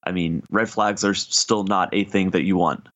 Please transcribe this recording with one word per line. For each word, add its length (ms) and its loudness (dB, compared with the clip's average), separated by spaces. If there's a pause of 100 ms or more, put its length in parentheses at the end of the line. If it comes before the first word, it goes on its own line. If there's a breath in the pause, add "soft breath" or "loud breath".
I 80 -6
mean, 400 -2
red 180 0
flags 360 -2
are 80 4
s-, 180 -4
still 320 0
not 320 0
a 80 2
thing 280 0
that 120 2
you 140 2
want. 400 0